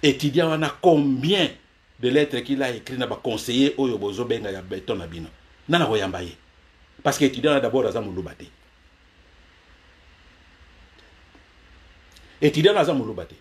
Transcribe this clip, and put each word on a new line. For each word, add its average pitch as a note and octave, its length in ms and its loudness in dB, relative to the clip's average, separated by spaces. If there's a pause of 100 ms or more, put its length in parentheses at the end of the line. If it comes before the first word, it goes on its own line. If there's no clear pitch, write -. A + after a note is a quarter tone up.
Étudiant D3+ 460 2
wana D#3 320 -2
combien D3+ 680 4 (500)
de A#2+ 100 0
lettres D3 300 2
qu'il C3 220 -4
a C3 100 -2
écrit A#2+ 260 -10
na B2 100 -4
ba G#2+ 80 -6
conseiller A#2+ 640 0
oyo B2+ 200 0
bozo G2+ 280 -4
benga G#2+ 260 -2
ya F#2+ 100 -8
Beto F#2+ 340 -6
na E2+ 120 -10
bino. E2 200 -12 (420)
Nana E3 160 4
koyamba F#2+ 380 -2
ye. F2 120 -12 (680)
Parce C#3 160 0
que D3 80 2
étudiant C3 260 2
wana C#3 100 4
d'abord A#2+ 240 0
aza A2 160 -2
moluba F#2 300 -8
te. - 140 -20 (4000)
Étudiant D3+ 300 4
wana G#3 100 2
aza D#3 120 2
moluba G#2+ 300 -4
te. - 180 -18